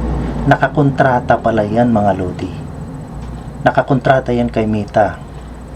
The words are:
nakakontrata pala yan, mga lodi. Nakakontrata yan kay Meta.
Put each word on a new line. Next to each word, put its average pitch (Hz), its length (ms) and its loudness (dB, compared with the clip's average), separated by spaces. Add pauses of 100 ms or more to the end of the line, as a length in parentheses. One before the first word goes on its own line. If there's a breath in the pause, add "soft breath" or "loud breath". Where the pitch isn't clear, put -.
(480)
nakakontrata 135 920 2
pala 110 280 2
yan, 120 240 2
mga 104 240 4
lodi. 90 360 -6 (1120)
Nakakontrata 131 680 2
yan 120 160 2
kay 113 160 0
Meta. 107 560 0 (560)